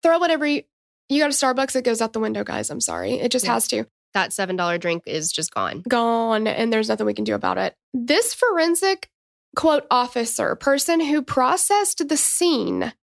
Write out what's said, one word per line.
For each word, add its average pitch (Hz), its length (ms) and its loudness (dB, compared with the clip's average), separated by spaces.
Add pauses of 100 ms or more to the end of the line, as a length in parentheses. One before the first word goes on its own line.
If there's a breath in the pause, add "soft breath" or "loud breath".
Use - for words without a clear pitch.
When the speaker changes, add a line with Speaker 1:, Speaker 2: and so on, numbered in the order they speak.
Speaker 1:
throw 330 160 4
whatever 330 280 0
you, 294 160 0 (480)
you 285 120 2
got 294 40 2
a 277 80 -2
Starbucks, 262 420 0
it 254 80 -2
goes 226 160 0
out 220 140 -2
the 220 60 -2
window, 214 220 -2
guys. - 280 -6
I'm - 100 -8
sorry. 87 320 -4
It 247 180 -2
just 247 140 0
Speaker 2:
Yeah. 240 80 0
Speaker 1:
has 226 160 0
to. 220 160 -2 (300)
Speaker 2:
That 175 180 -2
seven 185 240 -4
dollar 175 220 0
drink 170 280 -2
is 156 240 -4
just - 220 -6
gone. 98 340 -4
Speaker 1:
Gone, 226 640 0
and 226 240 0
there's 220 160 0
nothing 214 160 -2
we 208 100 0
can 214 100 -6
do 214 100 -2
about 185 240 -2
it. 190 180 -4 (160)
This 294 400 0
forensic, 381 760 0 (440)
quote, 311 360 2
officer, 247 680 0
person 285 440 2
who 302 200 2
processed 330 880 2
the 302 80 0
scene 220 800 0 (120)